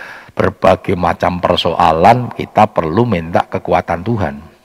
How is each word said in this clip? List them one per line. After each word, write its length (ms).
berbagai 640
macam 400
persoalan, 960
kita 320
perlu 400
minta 400
kekuatan 560
Tuhan, 320